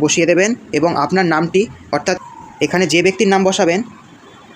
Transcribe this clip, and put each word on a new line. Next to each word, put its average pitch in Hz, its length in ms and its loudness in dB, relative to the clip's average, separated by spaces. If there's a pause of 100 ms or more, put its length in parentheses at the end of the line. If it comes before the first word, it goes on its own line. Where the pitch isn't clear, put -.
বসিয়ে 156 280 2
দেবেন 185 180 2 (280)
এবং 165 140 0 (120)
আপনার 180 300 0
নামটি 165 280 0 (340)
অর্থাৎ 185 220 -2 (480)
এখানে 180 280 0
যে 170 120 4
ব্যক্তির 190 280 2
নাম 190 160 2
বসাবেন 190 300 0 (760)